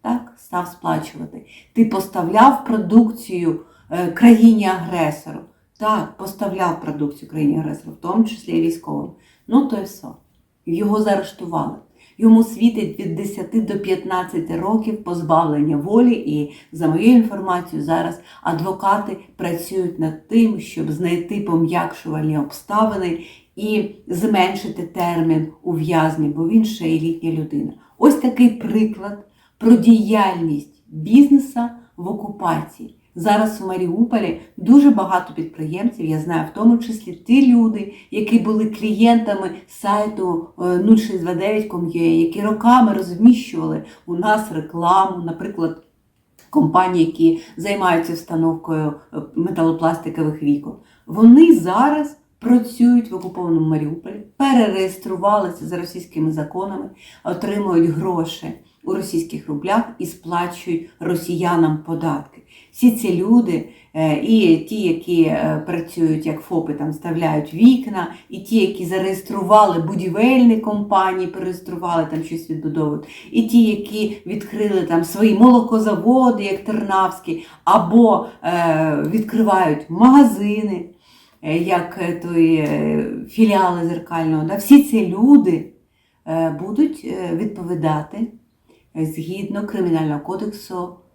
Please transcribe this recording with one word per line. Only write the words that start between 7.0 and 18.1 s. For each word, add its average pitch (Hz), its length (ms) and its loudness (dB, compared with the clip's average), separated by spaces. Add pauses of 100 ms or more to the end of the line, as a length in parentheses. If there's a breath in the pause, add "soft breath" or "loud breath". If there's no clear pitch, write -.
країні-агресору, 151 640 -4
в - 80 -20
тому 220 240 0
числі - 280 -8
і 165 80 0
військовим. 165 500 -6 (380 soft breath)
Ну, 269 180 2
то 226 100 -4
й 196 80 -8
все. - 240 -18 (580)
Його 208 360 0
заарештували. 170 760 -4 (420 soft breath)
Йому 220 240 8
світить 214 560 0
від 165 180 -6
десяти 208 440 -4
до 202 180 -4
п'ятнадцяти 180 840 -4
років 214 440 -2
позбавлення 156 720 0
волі, 220 380 4 (120)
і, 147 260 -4 (200 loud breath)
за 160 160 -2
моєю 208 280 6
інформацією, 185 680 -2
зараз 170 340 -4 (220 loud breath)